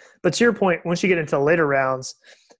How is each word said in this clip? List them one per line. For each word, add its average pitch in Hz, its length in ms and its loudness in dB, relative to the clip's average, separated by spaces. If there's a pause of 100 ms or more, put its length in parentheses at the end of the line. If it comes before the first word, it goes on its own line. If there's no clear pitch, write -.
(220)
But 180 120 0
to 233 100 2
your 233 100 2
point, 180 320 0
once 170 160 -4
you 196 60 0
get 180 100 2
into 151 200 -2
later 156 280 2
rounds, 131 480 -2 (460)